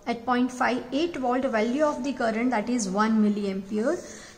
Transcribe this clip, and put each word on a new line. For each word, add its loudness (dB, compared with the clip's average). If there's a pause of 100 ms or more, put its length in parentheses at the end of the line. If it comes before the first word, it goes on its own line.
At -4
point 2
five 0
eight -2
volt, 0
value 2
of 0
the -2
current, 0
that 0
is 0
one 2
milliampere. 0 (400)